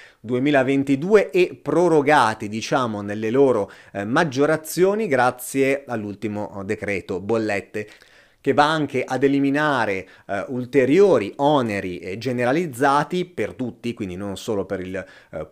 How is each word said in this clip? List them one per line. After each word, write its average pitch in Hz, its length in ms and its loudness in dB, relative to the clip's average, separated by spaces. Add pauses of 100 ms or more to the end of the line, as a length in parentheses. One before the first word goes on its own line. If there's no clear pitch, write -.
(200)
duemilaventidue 139 1080 2
e - 300 0
prorogati, 143 880 2
diciamo, 110 540 -2
nelle 107 280 -4
loro, 127 420 2 (200)
eh, 98 120 -6
maggiorazioni 156 1040 0
grazie 135 760 0
all'ultimo, 104 760 -8
eh, 98 40 -10
decreto 101 540 -6
bollette, 104 720 -4 (520)
che 139 120 0
va 147 180 4
anche 143 320 -2
ad 131 220 -2
eliminare, 139 840 0 (200)
eh, 98 180 -4
ulteriori 127 920 2
oneri, 110 600 0
eh, 92 200 -10
generalizzati 139 1080 0
per 113 300 -6
tutti, 120 400 -6
quindi 95 200 -6
non 98 220 -8
solo 98 280 -4
per 95 140 -6
il, 92 160 -8
eh, 87 560 -12